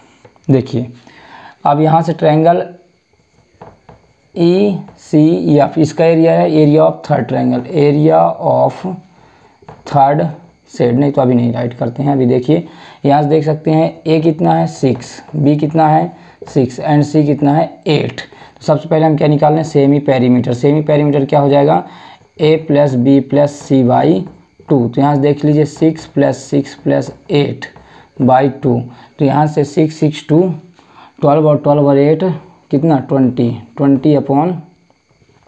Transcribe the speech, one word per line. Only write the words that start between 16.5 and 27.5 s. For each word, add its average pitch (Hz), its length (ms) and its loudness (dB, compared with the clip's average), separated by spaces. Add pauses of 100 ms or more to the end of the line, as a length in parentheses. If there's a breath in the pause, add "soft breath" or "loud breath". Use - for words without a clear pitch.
and 151 200 2
सी 147 240 0
कितना 143 280 0
है, 165 140 0 (180)
एट। 123 340 -2
तो - 460 -18
सबसे 151 220 -2
पहले 160 180 2
हम 151 100 2
क्या 151 120 0
निकाल 151 240 2
रहे 160 100 0
हैं, 156 80 -6
सेमी 143 300 2
पेरीमीटर। 123 540 0
सेमी 147 280 0
पेरीमीटर 147 420 0
क्या 143 160 0
हो 139 80 2
जाएगा, 143 360 2 (560 loud breath)
ए 156 160 2 (120)
plus 143 280 2
B 135 240 4
plus 139 400 -2
सी 135 240 0
by 143 380 2 (460)
टू। 123 200 2
तो 117 120 -4
यहाँ 143 140 2
से 139 60 0
देख 147 240 0
लीजिए 151 200 2
six 160 420 -4
plus 139 380 -2
six 139 300 -4
plus 139 360 -4 (200)
eight 131 360 -2 (560 loud breath)